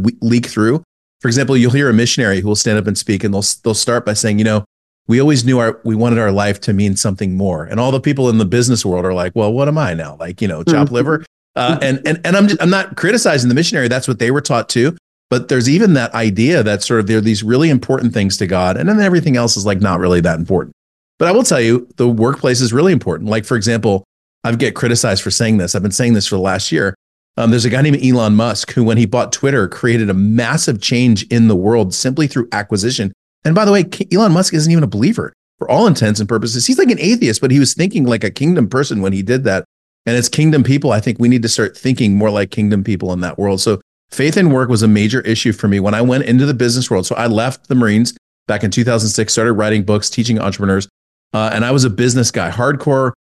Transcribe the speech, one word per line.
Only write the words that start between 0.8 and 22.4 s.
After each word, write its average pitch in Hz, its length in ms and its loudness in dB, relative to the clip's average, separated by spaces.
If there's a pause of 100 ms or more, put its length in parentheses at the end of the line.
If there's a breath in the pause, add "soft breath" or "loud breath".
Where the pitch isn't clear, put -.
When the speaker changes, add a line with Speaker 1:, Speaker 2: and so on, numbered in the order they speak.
Speaker 1:
For - 80 -2
example, 127 300 2
you'll 120 140 4
hear 139 180 2
a 113 40 2
missionary 113 460 0
who 98 80 -4
will 104 80 0
stand 107 240 0
up 101 80 -4
and 98 100 -2
speak, 101 280 -2
and 101 80 -4
they'll, 101 100 -2 (180)
they'll 110 120 -2
start 117 320 -2
by 104 80 -2
saying, 107 260 -2
"You 110 60 2
know, 107 180 0 (420)
we 117 140 2
always 139 240 2
knew 127 160 2
our, 113 240 -2
we 113 120 -2
wanted 117 240 2
our 107 120 0
life 101 300 -2
to - 120 -2
mean 98 220 0
something 95 400 -4
more." 92 300 -2
And 104 120 -8
all 127 140 0
the 135 80 0
people 135 300 0
in 110 80 2
the 110 80 2
business 120 400 0
world 90 180 -2
are 92 100 -2
like, 90 220 -4
"Well, 107 160 0
what 139 160 0
am 151 100 0
I 107 180 -2
now? 76 220 -10
Like, 85 240 -12
you 107 60 0
know, 82 160 -6
chopped 147 220 2
Speaker 2:
Mm-hmm. 123 100 -2
Speaker 1:
liver?" 151 300 0 (320)
Uh, 123 180 0
Speaker 2:
Mm-hmm. 143 80 -4
Speaker 1:
and, 135 240 -2
and, 160 180 -2
and 180 120 0
I'm, 202 240 4
I'm 165 80 2
not 190 260 -2
criticizing 165 540 0
the 120 60 2
missionary. 151 340 0
That's 127 180 -2
what 127 120 -4
they 120 120 0
were 143 80 0
taught 123 300 -2
too. 139 260 0 (340)
But 123 180 -2
there's 127 220 0
even 185 240 4
that 120 200 0
idea 117 480 0
that 104 220 -2
sort 117 160 0
of 98 80 0
there 110 120 2
are - 20 2
these 104 200 0
really 123 280 2
important 131 440 0
things 98 260 -2
to 98 80 -2
God, 92 280 0
and 175 140 -2
then 214 100 2
everything 170 380 2
else 117 180 0
is, 101 100 -6
like, 101 140 0
not 92 220 0
really 90 180 2
that 85 180 0
important. 85 360 -4 (460)
But 165 100 2
I - 20 2
will 240 120 4
tell 156 180 0
you, 117 340 0
the 123 140 0
workplace 120 500 0